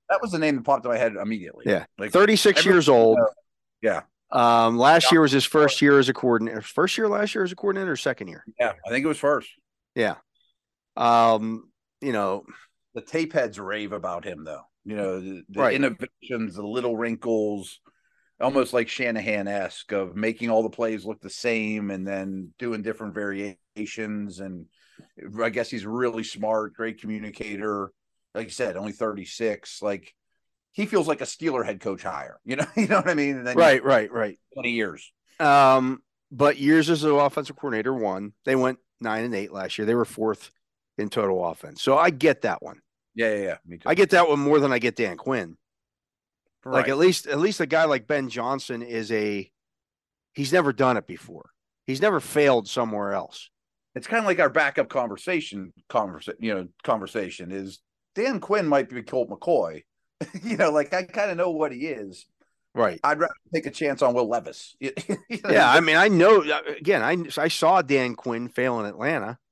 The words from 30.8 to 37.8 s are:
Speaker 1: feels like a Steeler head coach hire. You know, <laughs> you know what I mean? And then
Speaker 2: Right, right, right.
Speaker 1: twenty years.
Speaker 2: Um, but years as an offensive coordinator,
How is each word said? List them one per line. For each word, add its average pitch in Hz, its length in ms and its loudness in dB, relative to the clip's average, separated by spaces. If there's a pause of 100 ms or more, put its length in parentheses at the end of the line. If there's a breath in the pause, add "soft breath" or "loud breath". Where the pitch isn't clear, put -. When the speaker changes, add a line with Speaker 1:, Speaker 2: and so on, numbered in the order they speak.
Speaker 1:
feels 180 220 0
like 147 120 -4
a 135 40 -6
Steeler 135 400 -6
head 101 160 -8
coach 98 240 -8
hire. 73 400 -12
You 127 120 -6
know, 151 140 -2
<laughs> - 60 -8
you 220 100 2
know 208 100 2
what 185 140 0
I 170 40 -2
mean? 139 240 -2
And 123 80 -10
then 123 100 -2
Speaker 2:
Right, 139 280 6
right, 123 280 2
right. 110 260 -4 (160)
Speaker 1:
twenty 123 160 -6
years. 107 420 -6 (280)
Speaker 2:
Um, 135 640 6 (280)
but 143 280 2
years 151 320 4
as 151 140 0
an 156 80 2
offensive 143 440 0
coordinator, 123 380 -4